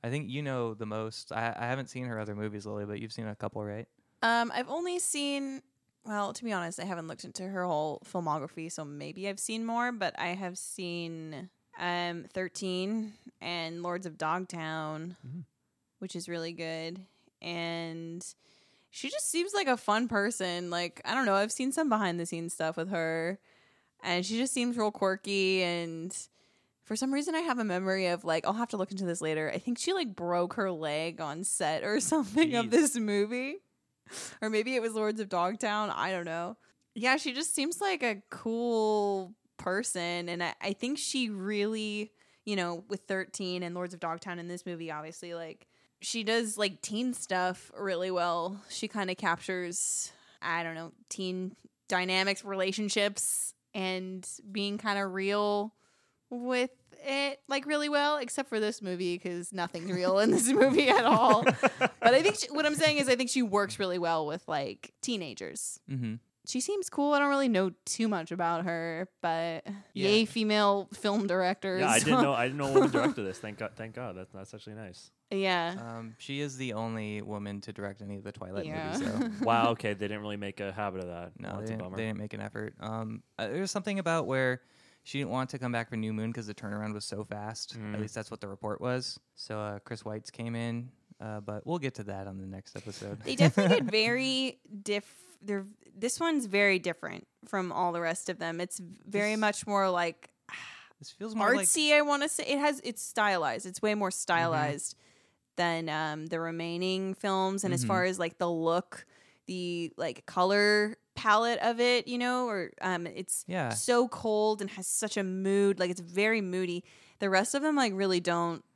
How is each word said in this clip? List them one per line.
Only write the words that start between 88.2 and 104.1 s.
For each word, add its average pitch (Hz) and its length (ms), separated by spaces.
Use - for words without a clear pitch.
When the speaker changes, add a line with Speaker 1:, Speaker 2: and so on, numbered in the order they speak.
Speaker 1:
what - 120
the 104 60
report 101 340
was. 123 380
So, - 260
uh, 104 200
Chris - 240
Weitz 107 280
came 117 240
in, 117 360
uh, 107 220
but 104 240
we'll 170 140
get 135 160
to 107 100
that 98 220
on 95 120
the 95 80
next 95 280
episode. 101 480
Speaker 2:
They 262 120
definitely 202 420
Speaker 1:
<laughs> - 40
Speaker 2:
did 233 100
very 254 680
diff-, 208 320
they're, 196 220
this 226 240
one's 311 280
very 196 320
different - 480
from 185 260
all 175 200
the 170 100
rest 170 280
of 170 100
them. 165 200
It's 180 200
very 202 260
Speaker 1:
This 220 60
Speaker 2:
much 208 280
more, 196 240
like, 175 400
Speaker 1:
this - 120
feels 214 240
more 214 200
like - 120
Speaker 2:
artsy, 302 260
I 294 80
wanna 285 260
say. - 200
It 285 120
has, 285 240
it's 233 200
stylized. 180 640
It's 185 160
way 214 100
more 202 160